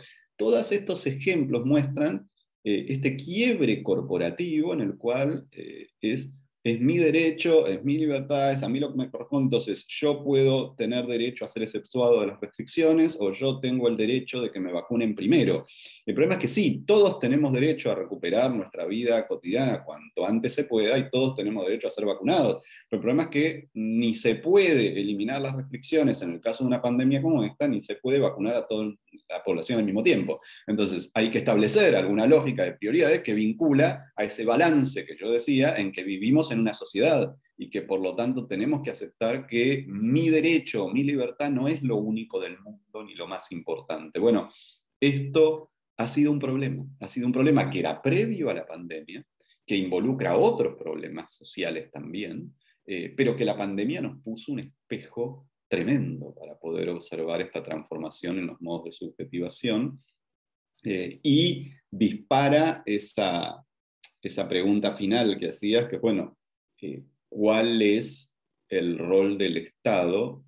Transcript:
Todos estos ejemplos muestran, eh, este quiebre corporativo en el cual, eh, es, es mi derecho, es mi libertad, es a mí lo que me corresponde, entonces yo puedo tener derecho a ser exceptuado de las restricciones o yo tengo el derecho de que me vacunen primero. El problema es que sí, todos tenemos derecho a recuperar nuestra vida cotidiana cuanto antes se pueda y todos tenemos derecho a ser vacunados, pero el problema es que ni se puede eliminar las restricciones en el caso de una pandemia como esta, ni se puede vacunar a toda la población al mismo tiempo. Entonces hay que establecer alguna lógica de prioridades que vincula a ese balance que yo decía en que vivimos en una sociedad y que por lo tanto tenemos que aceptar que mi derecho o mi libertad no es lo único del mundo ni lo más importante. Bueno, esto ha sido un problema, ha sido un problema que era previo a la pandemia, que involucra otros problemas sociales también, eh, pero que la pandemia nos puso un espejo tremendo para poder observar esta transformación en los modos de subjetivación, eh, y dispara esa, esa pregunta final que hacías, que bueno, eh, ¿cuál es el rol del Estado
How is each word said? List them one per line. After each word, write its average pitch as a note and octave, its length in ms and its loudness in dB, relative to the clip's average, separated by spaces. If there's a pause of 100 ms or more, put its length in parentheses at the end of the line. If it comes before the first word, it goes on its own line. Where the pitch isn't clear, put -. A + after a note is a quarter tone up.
(360)
Todos A3+ 340 2
estos G3+ 360 -2
ejemplos C#3 580 0
muestran, D3 640 0 (340)
eh, G#2 280 0
este C3+ 260 -2
quiebre E3+ 680 0
corporativo D3+ 920 -2
en C#3+ 80 -2
el G2 160 -4
cual, C3+ 540 -2
eh, - 360 -16 (100)
es, C3 320 -2 (360)
es A#2 140 0
mi C#3+ 160 4
derecho, D#3+ 720 4
es F#2+ 180 -2
mi C#3+ 140 0
libertad, C#3 540 0
es C3+ 100 -2
a G#2+ 80 -2
mí C3 100 0
lo C#3+ 100 -2
que - 60 -10
me B2+ 140 -4
corresponde, - 340 -2
entonces - 420 0
yo C#3+ 380 0
puedo C3+ 500 4
tener A#2+ 320 -2
derecho A#2+ 380 -2
a G2 40 -6
ser A2 140 -4
exceptuado A#2+ 600 2
de G2+ 60 0
las G2+ 120 -8
restricciones D#3+ 800 2
o G2 140 0
yo C3+ 260 -2
tengo B2+ 260 0
el A2+ 120 2
derecho B2 420 0
de A#2 100 -2
que G2 100 -8
me F2+ 120 -4
vacunen A2 420 -2
primero. G2+ 500 4 (420)
El G#2 80 -2
problema D#3+ 220 4
es - 40 -6
que - 80 0
sí, E3 380 2
todos G3+ 320 6
tenemos C3+ 340 2
derecho C#3 380 2
a G2+ 40 0
recuperar G2 600 0
nuestra F#2 320 -6
vida A2+ 420 0
cotidiana G#2 560 -2
cuanto D2+ 420 -6
antes A2+ 280 0
se D3 100 -2
pueda A2+ 320 2
y C3+ 140 -2
todos C3 240 2
tenemos G2+ 320 -4
derecho A2+ 200 -2
a - 40 -4
ser G#2 160 -4
vacunados, C3 580 0 (240)
pero A2 100 -2
el F2+ 40 -6
problema C#3 220 2
es D#3+ 40 -6
que - 460 -2
ni A2+ 400 0
se A2+ 220 0
puede D3 640 4
eliminar G#2 440 -2
las C3+ 140 -6
restricciones C3 640 0
en F2 100 -6
el E2+ 80 -10
caso A2+ 240 -2
de B2+ 40 2
una B2 120 0
pandemia C3 400 2
como D#3 240 2
esta, D3 240 -2
ni A2+ 120 0
se - 160 -8
puede C3+ 240 2
vacunar A2+ 340 0
a A#2+ 120 -2
toda G#2+ 240 -4 (380)
la - 160 -8
población F#2+ 360 -2
al G#2 40 2
mismo G2+ 160 0
tiempo. G#2+ 400 2 (260)
Entonces F#2+ 460 -2
hay A2+ 160 0
que A#2 100 -2
establecer A#2 560 4
alguna G2+ 320 2
lógica B2+ 380 4
de F2+ 80 -2
prioridades C#3+ 500 2
que A2 120 -2
vincula C#3 840 2
a - 80 -2
ese A2 220 -6
balance C#3 580 4
que - 140 -16
yo G#2+ 120 -4
decía C3 460 2
en G2 160 -2
que F#2 100 -6
vivimos A#2 480 2
en A2+ 100 0
una A2 140 0
sociedad C3 600 0 (220)
y - 120 -12
que G2 140 -4
por F#2+ 180 -2
lo F#2 140 -2
tanto B2 320 -2
tenemos C3+ 360 -2
que B2+ 80 -6
aceptar A#2 560 -4
que C3+ 420 0
mi A#2+ 400 2
derecho D#3 560 2
o F#2+ 80 -4
mi C3 100 2
libertad C#3 480 -2
no C3 160 0
es D3 160 -2
lo A#2+ 140 0
único G#2+ 440 -4
del F#2 200 -8
mundo G#2+ 440 -18
ni F#2 100 -18
lo E2+ 120 -10
más F#2 240 -12
importante. D#2+ 720 -8
Bueno, G#2+ 300 2 (500)
esto C#3 720 2 (240)
ha A2+ 100 -2
sido D3 240 2
un D3 80 0
problema, C3+ 460 -4 (160)
ha - 80 -12
sido B2 180 -6
un B2 60 2
problema C3+ 380 4
que F#2 100 -4
era D#2 200 -2
previo F3+ 500 0
a F2+ 40 -4
la E2 120 -8
pandemia, E2 580 -14 (420)
que G#2 100 0
involucra F#2+ 600 0
otros G#3+ 400 2
problemas D#2+ 580 -12
sociales E2 560 -8
también, F2+ 640 -12 (320)
eh, F2+ 300 -8
pero C3 200 2
que A#2+ 80 -2
la G#2 120 -2
pandemia G2+ 440 -4
nos - 220 -10
puso A2+ 300 -12
un B2 80 -6
espejo - 880 -10 (180)
tremendo F#2+ 720 -2
para - 180 -18
poder E2+ 340 -6
observar E2 500 -6
esta F2 240 -8
transformación D#2+ 720 -8
en F2 80 -4
los - 140 -12
modos E2 240 -8
de E2 80 -12
subjetivación, G#2+ 1120 -6 (800)
eh, F2+ 360 -6
y D3+ 520 0 (180)
dispara C#3+ 960 2
esa, F#2 800 -4 (580)
esa F#2+ 260 -6
pregunta G2 460 2
final G#2 420 0
que E2+ 120 -6
hacías, A2 380 0
que - 100 -6
bueno, G#2 420 -2 (440)
eh, C#2+ 200 -12 (280)
¿cuál A2 500 2
es G#2+ 560 0 (320)
el F2 300 -2
rol F#2+ 400 2
del F2 180 0
Estado F#2+ 920 -2